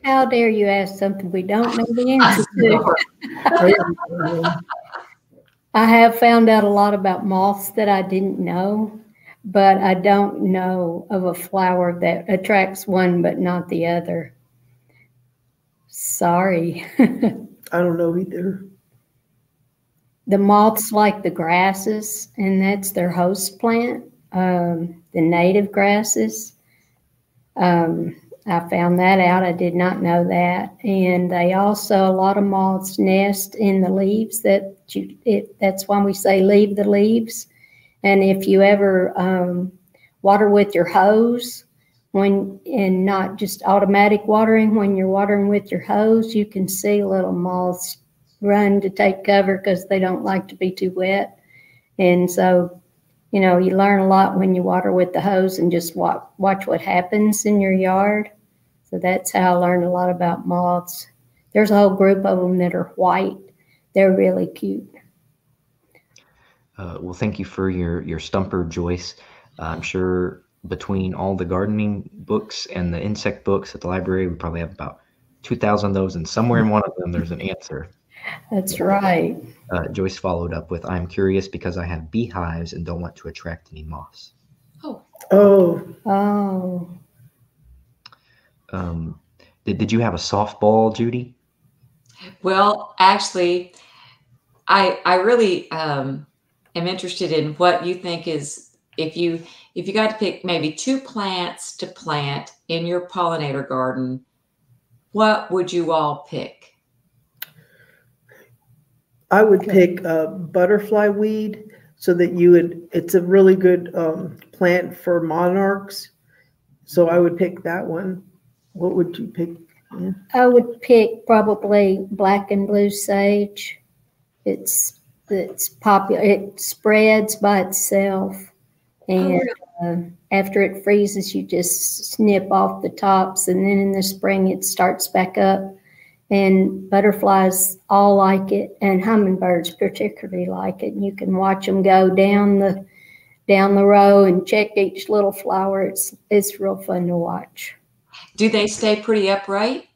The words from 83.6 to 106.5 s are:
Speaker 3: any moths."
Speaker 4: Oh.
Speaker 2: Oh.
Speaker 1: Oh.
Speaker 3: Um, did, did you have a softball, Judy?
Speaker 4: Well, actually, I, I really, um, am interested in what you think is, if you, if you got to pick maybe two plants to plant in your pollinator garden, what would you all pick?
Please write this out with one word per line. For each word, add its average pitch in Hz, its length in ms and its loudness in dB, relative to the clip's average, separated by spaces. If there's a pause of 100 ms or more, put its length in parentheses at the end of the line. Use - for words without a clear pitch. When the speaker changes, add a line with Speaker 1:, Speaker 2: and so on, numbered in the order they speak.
Speaker 3:
any 78 120 -20
moths." 76 500 -18 (500)
Speaker 4:
Oh. 285 180 -14 (300)
Speaker 2:
Oh. 196 560 6 (180)
Speaker 1:
Oh. 196 840 -2 (1800)
Speaker 3:
Um, 85 460 -8 (460)
did, 101 120 -4
did 110 140 -2
you 113 80 0
have 113 140 0
a 85 40 -2
softball, 107 800 2
Judy? 120 400 -6 (1080)
Speaker 4:
Well, 196 560 0
actually, 180 720 0 (920)
I, 190 380 2
I 180 100 2
really, 208 560 0
um, 143 540 -6 (500)
am 175 120 -4
interested 180 440 -6
in 151 240 -2
what 175 300 0
you 180 100 -4
think 170 320 -10
is, 147 480 -10 (220)
if 160 180 -6
you, 165 260 -4 (340)
if 180 120 -8
you 190 60 -8
got 214 160 0
to 214 80 -10
pick - 260 -6
maybe 156 280 -4
two 262 280 -4
plants 185 800 -8
to 175 100 -12
plant 147 640 -8 (160)
in 165 180 -4
your 175 220 -4
pollinator 156 600 -4
garden, 127 560 -6 (880)
what 214 400 0
would 180 200 -2
you 170 200 -2
all 151 380 -2
pick? - 440 -14 (2500)